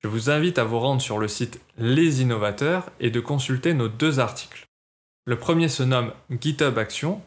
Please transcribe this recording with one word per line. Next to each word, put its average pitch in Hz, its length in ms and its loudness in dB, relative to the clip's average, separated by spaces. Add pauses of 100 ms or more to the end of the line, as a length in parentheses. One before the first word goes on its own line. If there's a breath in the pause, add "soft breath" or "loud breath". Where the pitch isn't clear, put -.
je - 20 -2
vous 110 240 0
invite 156 280 2
à 120 60 4
vous 113 140 -2
rendre 131 240 2
sur 107 160 -2
le 107 80 0
site 117 340 -4 (160)
Les 131 460 2
Innovateurs 123 640 0 (120)
et 120 100 0
de 113 80 -2
consulter 135 560 0
nos 120 140 0
deux 135 320 0
articles. - 420 -4 (680)
Le 120 80 0
premier 165 320 2
se 135 140 -2
nomme 127 320 0 (160)
GitHub 135 480 0
Action, 156 480 -4